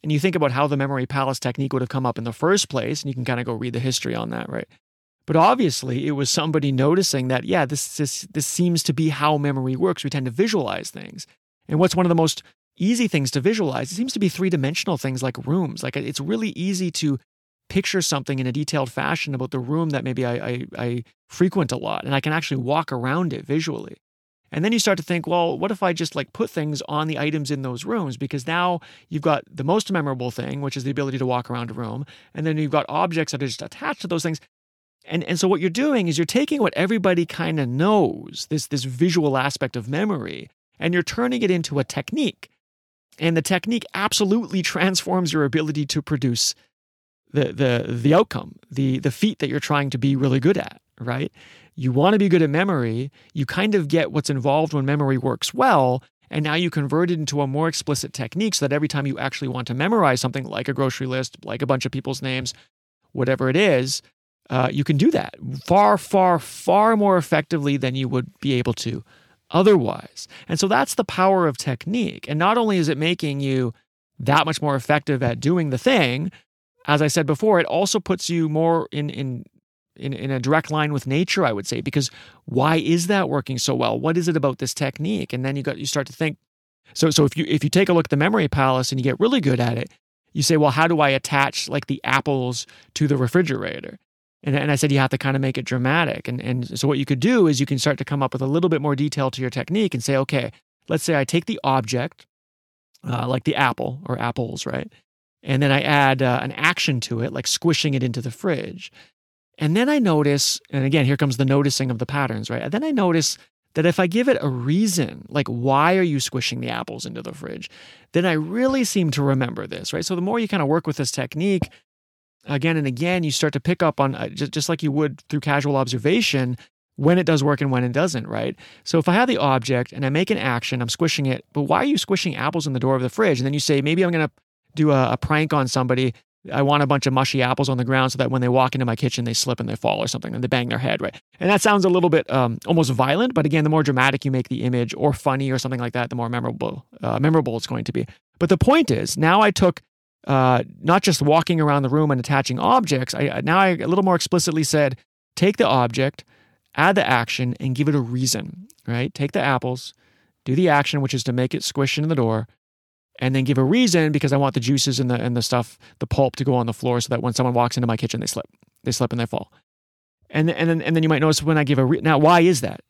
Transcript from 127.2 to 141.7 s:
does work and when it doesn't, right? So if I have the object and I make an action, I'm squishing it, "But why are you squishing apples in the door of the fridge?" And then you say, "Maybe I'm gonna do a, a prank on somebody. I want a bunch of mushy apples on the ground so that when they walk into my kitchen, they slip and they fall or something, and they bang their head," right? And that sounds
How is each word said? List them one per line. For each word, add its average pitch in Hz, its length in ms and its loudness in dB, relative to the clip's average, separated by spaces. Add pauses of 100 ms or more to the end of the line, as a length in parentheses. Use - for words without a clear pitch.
does 151 200 2
work 147 160 0
and 139 100 0
when 123 140 0
it 123 80 -2
doesn't, 143 340 -2
right? 110 300 -4 (260)
So - 160 0
if 151 100 2
I 175 40 4
have 240 160 4
the 240 100 0
object 131 540 0
and 139 120 -4
I 135 60 0
make 165 200 0
an 208 80 0
action, 123 440 -2
I'm 117 60 -2
squishing 151 380 0
it, 127 260 -2
"But 147 100 -2
why - 200 2
are - 20 2
you 285 140 2
squishing 185 360 -2
apples 147 320 -2
in 143 60 -2
the 127 80 -2
door 131 160 2
of 127 60 -2
the 127 60 -2
fridge?" 180 300 2
And 127 80 -2
then 139 80 -2
you 147 60 -2
say, 143 200 2
"Maybe 160 220 2
I'm 175 80 2
gonna 160 200 0 (440)
do 151 160 4
a, 127 220 4
a 127 40 0
prank 151 360 0
on 139 160 2
somebody. 127 460 0 (360)
I 135 120 0
want 143 200 4
a 139 40 2
bunch 135 200 2
of 131 60 2
mushy 131 300 0
apples 131 260 0
on 131 80 0
the 123 80 0
ground 131 280 2
so - 40 -10
that 123 140 0
when 131 100 0
they 123 80 2
walk 127 260 2
into 131 120 -2
my 117 100 0
kitchen, 120 300 -2
they 113 80 -4
slip 123 260 -2
and 123 80 -6
they 107 80 -6
fall 110 260 0
or 113 60 -2
something, - 260 -8
and 120 80 -6
they 123 60 -2
bang 123 200 -2
their 113 100 -2
head," 120 240 -2
right? - 120 -6 (240)
And 185 120 0
that 208 100 4
sounds 202 240 4